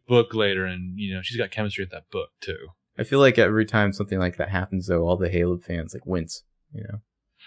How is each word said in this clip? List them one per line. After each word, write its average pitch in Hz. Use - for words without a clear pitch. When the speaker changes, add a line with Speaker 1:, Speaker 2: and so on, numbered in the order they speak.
Speaker 1:
book 117
later, 98
and, 92
you 101
know, 95
she's 113
got 107
chemistry 104
with 95
that 85
book, 90
too. -
Speaker 2:
I -
feel 135
like 135
every 107
time 104
something 98
like 90
that 85
happens, 95
though, 87
all 90
the 90
Caleb 87
fans, 85
like, -
wince, 85
you 107
know? 107